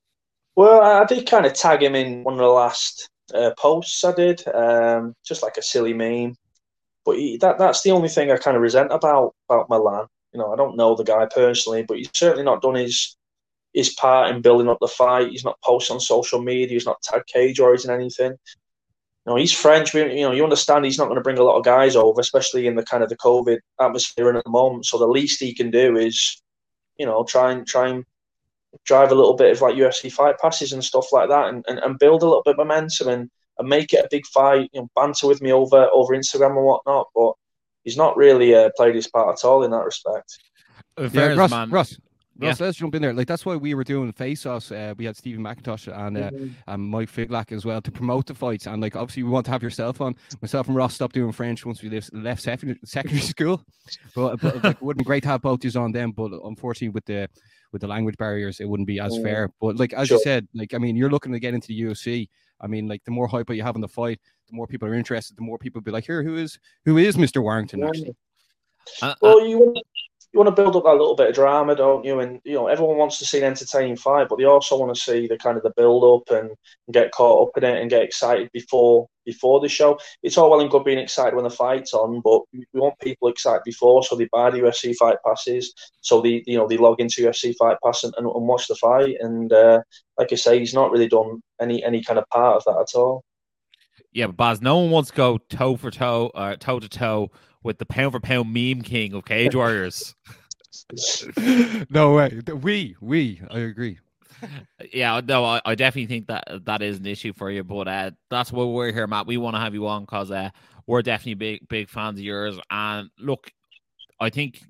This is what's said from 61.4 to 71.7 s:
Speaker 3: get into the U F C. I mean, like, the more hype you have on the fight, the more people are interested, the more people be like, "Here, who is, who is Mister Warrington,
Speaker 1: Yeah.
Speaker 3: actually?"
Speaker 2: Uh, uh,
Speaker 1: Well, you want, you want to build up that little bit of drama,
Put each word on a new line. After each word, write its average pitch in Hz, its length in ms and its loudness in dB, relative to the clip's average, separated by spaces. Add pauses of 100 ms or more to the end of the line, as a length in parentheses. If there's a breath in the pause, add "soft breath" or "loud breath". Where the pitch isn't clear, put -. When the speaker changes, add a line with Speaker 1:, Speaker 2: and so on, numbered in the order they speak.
Speaker 3:
get 123 140 -8
into 117 140 -8
the 113 60 -10
U 113 180 -6
F 104 60 -12
C. 117 300 -8 (320)
I 104 60 -14
mean, 107 200 -8
like, 104 180 -12
the 117 60 -12
more 120 160 -4
hype 120 240 -6
you 110 120 -6
have 120 120 -6
on 113 60 -10
the 104 80 -10
fight, 117 320 -8 (280)
the 113 60 -20
more 117 120 -12
people 117 200 -12
are 110 80 -6
interested, 117 420 -8
the 117 60 -14
more 113 160 -12
people 120 220 -14
be 104 100 -12
like, 110 140 -8
"Here, 165 180 -6
who 160 140 -8
is, 160 220 -10 (260)
who 156 140 4
is 185 200 4
Mister 139 240 2
Warrington, 107 380 -4
Speaker 1:
Yeah. 151 80 -4
Speaker 3:
actually?" 156 280 -10 (840)
Speaker 2:
Uh, 196 60 -6
uh, - 160 -6
Speaker 1:
Well, 220 240 8
you 226 120 -2
want, 240 200 6 (540)
you - 60 0
want 208 100 6
to 202 140 4
build 185 140 4
up 156 80 0
that 156 80 8
little 151 220 4
bit 123 140 4
of 117 60 0
drama, 143 400 2